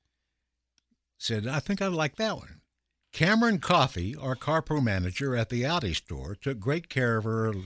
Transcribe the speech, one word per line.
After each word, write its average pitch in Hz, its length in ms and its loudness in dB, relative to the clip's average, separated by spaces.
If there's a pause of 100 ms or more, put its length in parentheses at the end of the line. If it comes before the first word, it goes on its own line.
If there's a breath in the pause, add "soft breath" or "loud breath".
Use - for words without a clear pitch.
(1200)
Said, 110 280 -4
"I 139 120 -4
think 196 240 -2
I 196 60 0
like 156 280 -2
that 220 200 -2
one." - 240 -18 (520)
Cameron 220 460 4
Coffey, 131 580 2
our 135 180 -4
CarPro 151 480 0
manager 104 540 0
at 113 140 0
the 120 160 -2
Audi 139 280 0
store, 69 400 -8
took 135 240 -6
great 143 300 -2
care 120 300 2
of 107 60 -2
her, 110 280 0 (140)